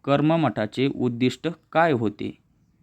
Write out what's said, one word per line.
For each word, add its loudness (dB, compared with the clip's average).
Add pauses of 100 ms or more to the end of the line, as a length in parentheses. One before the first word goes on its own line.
कर्ममठाचे 0
उद्दिष्ट -2 (240)
काय 4
होते? -4 (440)